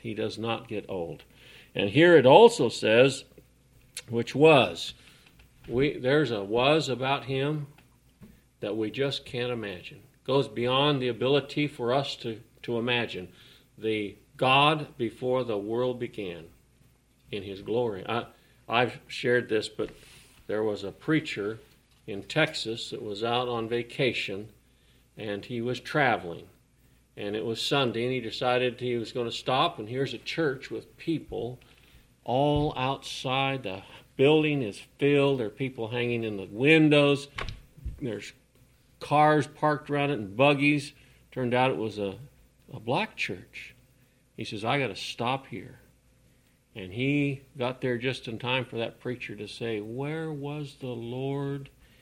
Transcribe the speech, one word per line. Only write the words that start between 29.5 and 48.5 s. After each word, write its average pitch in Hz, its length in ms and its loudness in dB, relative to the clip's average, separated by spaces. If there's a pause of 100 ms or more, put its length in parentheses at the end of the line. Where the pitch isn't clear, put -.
and 107 100 -10
here's 127 260 -4
a 113 40 -10
church 135 540 -4
with - 260 -12
people 123 640 -6 (640)
all 147 520 2
outside. 135 880 -2
The 95 200 -8 (340)
building 151 460 4
is 101 180 -8 (160)
filled. 139 420 4
There 107 80 -2
are 101 40 -8
people 123 380 -8
hanging 120 340 -2
in 107 140 -4
the 95 120 -10
windows. 143 800 6 (720)
There's 107 320 -8 (640)
cars 151 460 4
parked 147 440 -2
around 143 200 0
it 139 100 -2
and 98 160 -8
buggies. 143 580 4 (380)
Turned 123 220 -4
out 127 180 4
it 85 60 -4
was 104 220 -4
a, 98 160 -4 (580)
a - 60 -14
black 147 360 -4
church. - 600 -10 (600)
He 117 80 -8
says, 107 220 -8
"I 135 140 0
gotta 110 160 -2
stop - 520 -6
here." 101 320 -14 (920)
And 95 200 -12
he 139 480 -2 (160)
got 123 240 -4
there 123 160 -2
just 123 300 -6
in 110 120 -8
time 123 260 -2